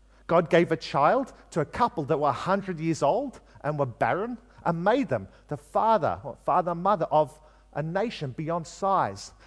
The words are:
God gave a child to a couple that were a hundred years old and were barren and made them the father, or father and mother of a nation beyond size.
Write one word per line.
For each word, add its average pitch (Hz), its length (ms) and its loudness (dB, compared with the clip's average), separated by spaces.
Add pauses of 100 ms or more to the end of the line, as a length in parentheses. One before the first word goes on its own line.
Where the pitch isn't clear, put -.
(260)
God 170 240 2
gave 170 220 4
a 160 60 -2
child 175 540 2 (200)
to 165 100 -2
a 143 40 0
couple 220 400 -2
that 139 140 0
were 147 100 2
a - 20 2
hundred 185 480 -2
years 160 240 -2
old 214 360 0 (220)
and 151 160 -4
were 143 80 0
barren 160 540 -2 (240)
and 170 200 -2
made 226 260 2
them 101 180 -4 (200)
the 147 100 -8
father, 196 680 2
or 123 200 -12
father 165 280 0
and 170 100 -6
mother 185 300 2
of 151 280 2 (340)
a 147 100 -4
nation 170 480 -4
beyond 165 340 -4
size. 151 680 -2 (160)